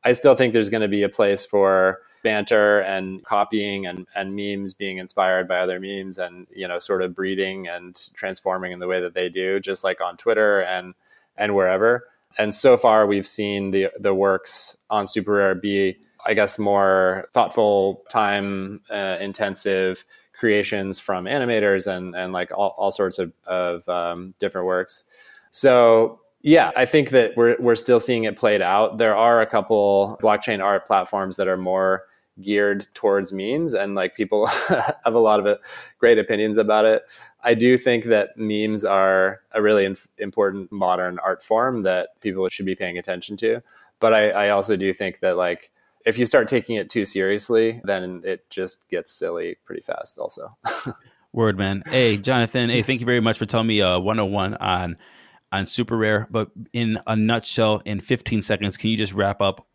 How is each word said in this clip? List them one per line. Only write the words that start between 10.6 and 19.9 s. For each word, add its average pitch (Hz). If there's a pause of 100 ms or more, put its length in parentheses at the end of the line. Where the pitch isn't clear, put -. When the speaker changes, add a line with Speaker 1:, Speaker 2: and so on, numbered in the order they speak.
Speaker 1:
and, 92 (420)
and 104
wherever. 98 (320)
And 107
so 127
far, 110
we've 101
seen 101
the, 95
the 98
works - (100)
on 104
Super 104
Rare 98
be, 98 (260)
I 110
guess, 104
more 95
thoughtful, 101
time, 101 (100)
uh, 98
intensive 98 (260)